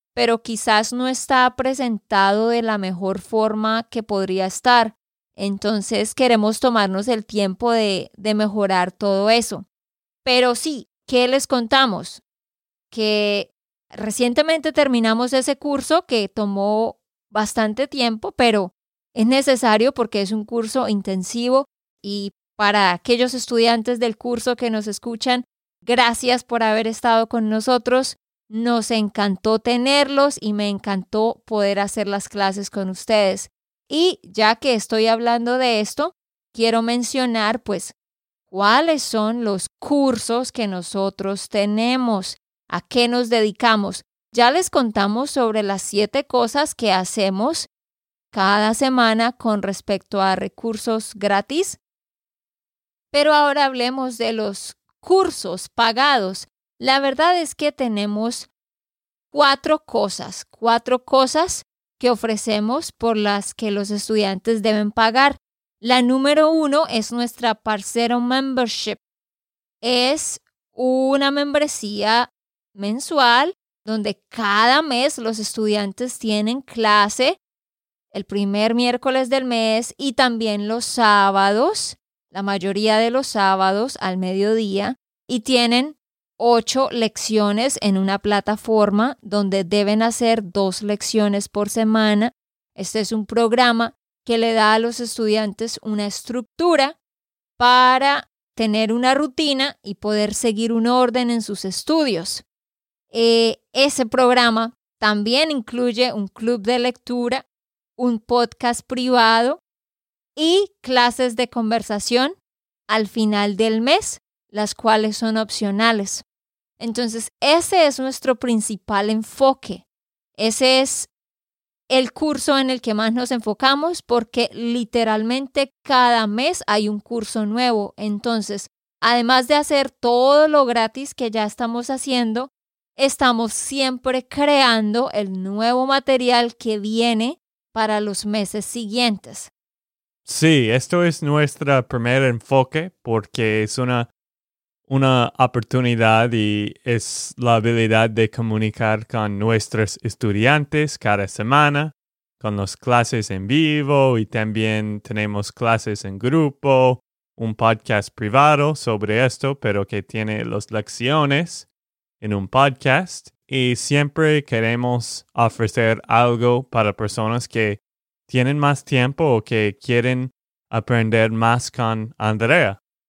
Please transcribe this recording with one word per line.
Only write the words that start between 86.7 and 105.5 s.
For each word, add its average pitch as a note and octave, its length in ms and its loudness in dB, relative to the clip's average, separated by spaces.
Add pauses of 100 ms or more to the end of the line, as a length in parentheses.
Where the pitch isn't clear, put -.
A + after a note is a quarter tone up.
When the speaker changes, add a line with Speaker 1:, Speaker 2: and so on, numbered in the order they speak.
Speaker 1:
lecciones A3 920 -2
en G3 160 2
una F#3+ 200 0
plataforma G#3 1000 0
donde G3 440 -2
deben G#3 380 0
hacer A3+ 400 0
dos F#3+ 400 -2
lecciones G#3 640 -2
por G#3 200 -2
semana. A3 640 2 (420)
Este G3 260 -6
es G#3 120 -4
un G#3+ 140 -4
programa A#3 720 2 (280)
que A#3 140 -2
le A3+ 140 2
da G#3+ 220 4
a A3 40 4
los A#3 220 -2
estudiantes A3 800 -4
una G#3 240 -4
estructura C#4 920 -2 (600)
para B3+ 720 4 (240)
tener A3 380 0
una B3 220 2
rutina C#4+ 680 -2
y G3 140 -10
poder G#3 360 -2
seguir A3+ 400 -2
un A3+ 140 0
orden B3 440 2
en A#3 120 -2
sus G#3 220 -8
estudios. A3+ 800 -2 (640)
Eh, A3+ 480 2 (140)
ese C4 340 0
programa A#3+ 720 2 (200)
también A3 520 0